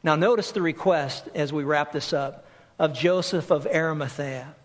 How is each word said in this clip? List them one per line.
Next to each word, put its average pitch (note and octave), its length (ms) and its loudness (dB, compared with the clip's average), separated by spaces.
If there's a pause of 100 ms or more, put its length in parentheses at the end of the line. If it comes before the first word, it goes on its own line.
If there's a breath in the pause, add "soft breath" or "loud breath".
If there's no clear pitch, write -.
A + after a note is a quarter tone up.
Now D#3 140 4
notice G#3 360 2
the G3 100 -2
request, D#3+ 600 0 (100)
as D3 180 -2
we D3+ 100 -2
wrap D3 300 0
this D3 220 -4
up, C#3 320 -4 (320 loud breath)
of D#3 160 2
Joseph E3+ 560 0
of D3 160 4
Arimathea. C#3+ 880 -4 (100)